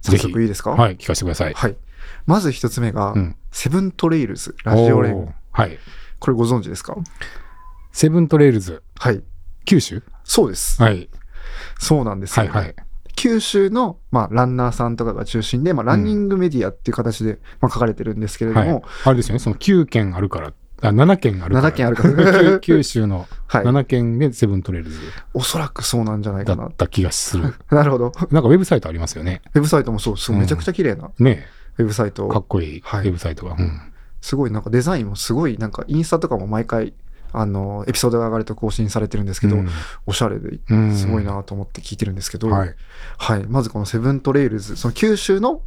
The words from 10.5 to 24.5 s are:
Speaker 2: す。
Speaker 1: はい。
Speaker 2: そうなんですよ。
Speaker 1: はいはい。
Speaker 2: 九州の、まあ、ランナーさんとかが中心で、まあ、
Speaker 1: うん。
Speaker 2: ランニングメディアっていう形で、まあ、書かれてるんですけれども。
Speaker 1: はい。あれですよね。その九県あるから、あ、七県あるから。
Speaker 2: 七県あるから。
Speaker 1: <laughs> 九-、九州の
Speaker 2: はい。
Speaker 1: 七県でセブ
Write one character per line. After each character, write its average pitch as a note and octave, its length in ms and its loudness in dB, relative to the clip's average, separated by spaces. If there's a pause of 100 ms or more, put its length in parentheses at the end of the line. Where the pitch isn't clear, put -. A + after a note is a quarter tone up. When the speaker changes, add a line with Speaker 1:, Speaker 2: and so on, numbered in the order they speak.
Speaker 2:
す。 - 260 0
Speaker 1:
は A2+ 100 6
い。 F2+ 180 -4 (680)
Speaker 2:
そ D3+ 240 2
う A#2+ 40 -2
な G#2+ 80 -2
ん F#2+ 60 -6
で F#2+ 80 -8
す - 120 0
よ。 A2 60 2
Speaker 1:
は G#2 160 0
い - 40 -2
は D#2 40 -10
い。 - 60 -14 (400)
Speaker 2:
九 A#3 240 2
州 G3 300 2
の、 A3 280 0 (140)
ま A#2+ 120 4
あ、 F#2+ 80 -4
ラ A#2+ 140 4
ン B2 100 0
ナ B2 140 2
ー A#2 40 -2
さ A#2+ 140 -2
ん A#2 80 -2
と A#2 100 -4
か A2+ 80 -2
が - 120 -4
中 A2+ 160 -2
心 B2 220 -2
で、 F3+ 100 2
ま B2+ 80 0
あ、 - 20 -2
Speaker 1:
う - 20 -2
ん。 - 20 0
Speaker 2:
ラ C#3 80 4
ン G3+ 80 4
ニ G#3+ 120 0
ン G3+ 140 0
グ G3 80 2
メ F3+ 120 2
デ C#3+ 100 -2
ィ G2+ 60 0
ア G2 40 -2
っ - 20 -8
て - 180 -8
い A#2 40 -2
う - 20 -2
形 A2 280 -2
で、 A2 160 -4 (200)
ま B2+ 100 2
あ、 - 20 -2
書 - 80 -4
か B2 60 2
れ A2 80 0
て A2+ 100 -6
る A2 120 -4
ん G#2+ 40 -6
で G#2+ 80 -2
す - 120 -8
け A2+ 60 0
れ A2+ 80 0
ど A2 100 4
も。 D#3+ 100 2
Speaker 1:
は B2 60 0
い。 - 20 -8 (240)
あ C3+ 60 6
れ B2+ 60 4
で A#2 60 0
す - 60 -4
よ G2+ 40 0
ね。 A2 60 0
そ - 100 -2
の G#2 60 0
九 F3+ 300 4
県 G2+ 300 0
あ F#2 60 -2
る G2 80 0
か E2 120 -6
ら、 D2 120 -10 (300)
あ、 G#2+ 80 4
七 D#3 260 6
県 G2 260 0
あ F2 60 -6
る A2 60 4
か B2+ 60 4
ら。 D3+ 80 4
Speaker 2:
七 - 40 0
県 B2 140 0
あ - 40 2
る A#2 40 2
か A2+ 120 4
ら。 C#3 60 6
Speaker 1:
<laughs> F#3 440 6
九-、 - 40 0
九 D#3+ 220 4
州 A2 240 0
の F2+ 200 -4 (200)
Speaker 2:
は A#2 140 2
い。 G2+ 40 0
Speaker 1:
七 C3 180 4
県 A#2+ 360 0
で C#3+ 140 2
セ A#2 140 2
ブ G2 80 2